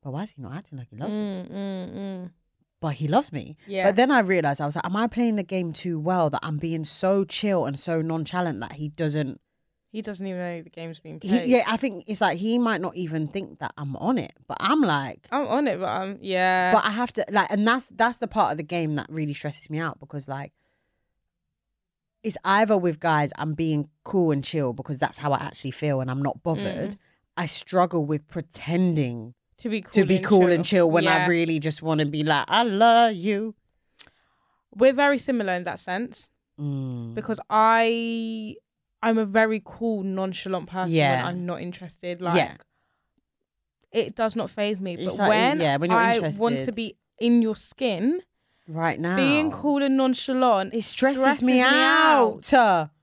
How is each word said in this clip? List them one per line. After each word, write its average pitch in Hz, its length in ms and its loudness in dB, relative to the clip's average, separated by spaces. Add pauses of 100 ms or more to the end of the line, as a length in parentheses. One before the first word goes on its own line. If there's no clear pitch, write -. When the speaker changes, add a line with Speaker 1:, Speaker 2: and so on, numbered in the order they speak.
Speaker 1:
But 139 100 -12
why 151 120 -6
is 110 80 -12
he 139 100 -20
not 123 140 -12
acting 156 240 -14
like 120 100 -16
he 110 60 -20
loves 185 200 -6
me?" 214 60 -4
Speaker 2:
Mm, 190 300 -8
mm, 190 440 -8
mm. 190 360 -10 (480)
Speaker 1:
But 151 160 -4
he 151 120 -6
loves 214 240 0
me. 151 260 -12 (100)
Speaker 2:
Yeah. 190 180 -2
Speaker 1:
But 196 100 4
then 254 140 4
I 269 120 4
realized, 170 380 0
I 151 60 -2
was 147 100 -4
like, 170 100 -6
"Am 180 100 -2
I 220 120 0
playing 233 280 0
the 202 80 -2
game 180 280 -4
too 165 280 -4
well 165 320 2
that 139 100 -2
I'm 156 160 -4
being 165 260 -2
so 196 420 0
chill 190 420 0
and 139 100 -4
so 165 240 -2
nonchalant 160 600 -2
that 113 120 -10
he 151 160 -8
doesn't" 151 500 -4 (520)
Speaker 2:
He 220 100 -8
doesn't 196 240 -10
even 185 140 -6
know 175 240 -8
the 170 60 -20
game's 165 320 -14
being 156 200 -14
Speaker 1:
He, 202 60 -10
Speaker 2:
played. 226 220 2
Speaker 1:
yeah, 247 180 4
I 220 80 0
think 262 320 -4
it's 208 140 -4
like 170 180 2
he 220 180 0
might 226 220 0
not 175 160 -6
even 160 320 -4
think - 320 -10
that - 180 -8
I'm 139 200 -8
on 247 200 0
it, 135 140 -6 (160)
but - 140 -10
I'm 294 200 2
like 143 520 0
Speaker 2:
I'm 277 140 0
on 285 200 0
it, 196 140 -2
but 190 80 -2
I'm, 190 320 -4
yeah. 185 520 2
Speaker 1:
But 220 120 4
I 220 60 0
have 233 220 -4
to, 214 160 -2
like, 202 220 4
and 208 160 2
that's, 240 220 0
that's 233 280 0
the 226 120 -6
part 202 240 2
of 151 40 -6
the 165 60 -6
game 156 320 -2
that 147 140 -6
really 156 240 -4
stresses - 360 -10
me 156 100 -6
out 160 200 -6
because, 143 300 -14
like, 139 240 -10 (1700)
it's 220 200 -6
either 208 340 4
with 175 220 0
guys 151 380 2
I'm 156 160 -4
being 151 360 -2 (140)
cool 175 280 2
and 139 120 0
chill 139 300 -2
because 131 240 -8
that's 139 200 -2
how 143 160 -2
I 135 60 0
actually - 320 -10
feel 139 300 -2
and 127 100 -4
I'm 135 100 -2
not - 220 -4
bothered. - 480 -4
Speaker 2:
Mm. 202 60 -12 (400)
Speaker 1:
I 175 100 -4
struggle 175 580 0
with 151 220 -4
pretending 151 1040 -2 (240)
Speaker 2:
To - 120 -8
be 214 120 -2
cool - 100 -18
Speaker 1:
to 196 140 6
be 185 120 4
Speaker 2:
and 185 80 -2
Speaker 1:
cool 202 160 6
Speaker 2:
chill. 180 100 6
Speaker 1:
and 175 140 2
chill 175 260 4
when 170 160 4
I 165 100 4
Speaker 2:
Yeah. 180 100 2
Speaker 1:
really 165 320 2
just 151 220 -4
wanna 156 240 0
be 147 180 0
like, 151 240 2
"I 226 160 2
love 226 520 4
you." 208 400 -4 (1200)
Speaker 2:
We're 254 180 6
very 285 240 4
similar 220 360 -2
in 180 120 -4
that 180 140 -8
sense 196 500 -8 (300)
Speaker 1:
Mm. 131 560 -6
Speaker 2:
because - 240 -6 (100)
I, 226 1040 0 (460)
I'm 226 160 2
a 220 80 0
very 220 400 2
cool, 220 380 -4
nonchalant 190 640 -4
person 180 240 -2
Speaker 1:
Yeah. 143 240 4
Speaker 2:
when 123 80 -2
I'm 175 220 -6
not 175 140 -8
interested. 175 600 -12
Like, 175 140 0
Speaker 1:
Yeah. 156 200 0 (1400)
Speaker 2:
it 208 240 -2
does 220 200 -2
not 226 160 -4
faze 208 280 -2
me. 185 140 -6
Speaker 1:
It's 170 120 -8
Speaker 2:
But 185 120 -4
Speaker 1:
like, 202 120 4
Speaker 2:
when 240 320 4
Speaker 1:
yeah, 143 160 2
when 170 120 0
you're 220 100 4
Speaker 2:
I 233 200 4
want 165 140 -2
to 233 260 0
Speaker 1:
interested. 254 160 -6
Speaker 2:
be 220 200 -8 (220)
in 240 240 4
your 220 140 0
skin, 247 680 -2 (460)
Speaker 1:
Right 165 320 -2
now. 170 180 -2
Speaker 2:
being 294 340 2
cool 285 320 0
and 269 140 2
nonchalant 254 760 2
Speaker 1:
It 220 100 -2
stresses 262 360 0
Speaker 2:
stresses 269 240 2
Speaker 1:
me 254 100 4
Speaker 2:
me 254 80 6
Speaker 1:
out. 294 920 4
Speaker 2:
out. 190 380 6 (120)